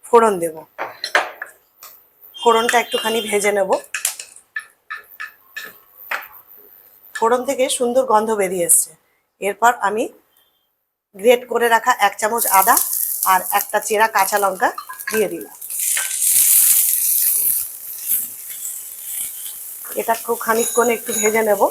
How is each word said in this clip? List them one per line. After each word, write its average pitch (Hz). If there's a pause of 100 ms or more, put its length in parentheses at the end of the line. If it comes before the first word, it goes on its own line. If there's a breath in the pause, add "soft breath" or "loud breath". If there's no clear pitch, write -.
ফোড়ন 226 (100)
দেব। 160 (1800)
ফোড়নটা 233
একটুখানি 226 (100)
ভেজে 208
নেব। 185 (3500)
ফোড়ন 240
থেকে 254 (120)
সুন্দর 247
গন্ধ 214 (120)
বেরিয়ে 180
এসছে। - (560)
এরপর 226 (160)
আমি 214 (1120)
গ্রেট 247 (100)
করে 233
রাখা 220 (160)
এক 196
চামচ 220 (160)
আদা 214 (560)
আর 185 (180)
একটা 208 (100)
চেরা 220
কাঁচা 202
লঙ্কা 196 (420)
দিয়ে 208
দিলাম। 151 (4000)
এটা 226 (120)
খুব 233
খানিকক্ষণ 233 (100)
একটু 226
ভেজে 220
নেব। 202